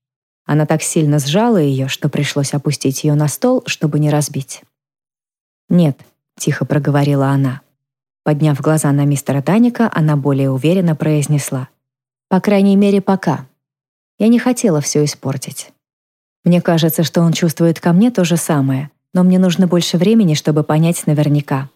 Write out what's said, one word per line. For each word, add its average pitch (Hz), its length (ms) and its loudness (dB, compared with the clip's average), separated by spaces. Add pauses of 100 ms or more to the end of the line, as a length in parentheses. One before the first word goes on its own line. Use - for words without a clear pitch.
(460)
Она 151 200 0
так 156 160 -2
сильно 151 380 0
сжала 202 380 0
её, 135 300 0
что - 200 -6
пришлось 143 460 -4
опустить 135 500 -4
её 151 120 2
на 151 120 0
стол, 247 380 -2
чтобы 151 340 -2
не 147 100 2
разбить. 147 520 -4 (1080)
«Нет», — 170 300 2 (380)
тихо - 280 -4
проговорила 143 640 0
она. 135 340 -2 (600)
Подняв 151 360 0
глаза 156 320 0
на 143 140 2
мистера 139 360 -2
Даника, 233 520 2
она 156 220 0
более 135 360 0
уверенно 160 440 0
произнесла: 143 760 -2 (580)
«По 185 140 2
крайней 196 340 2
мере, 202 260 2
пока. 160 440 -2 (720)
Я 208 100 2
не 233 120 4
хотела 233 420 0
всё 147 220 0
испортить. - 680 -8 (720)
Мне 175 180 2
кажется, 165 420 0
что 175 180 -2
он 170 120 2
чувствует 170 460 0
ко 175 140 0
мне 220 180 4
то 202 120 0
же 170 140 0
самое, 139 520 -2 (240)
но 180 100 2
мне 185 160 4
нужно 185 280 2
больше 170 300 0
времени, 190 360 2
чтобы 151 300 0
понять 160 440 0
наверняка». 143 680 0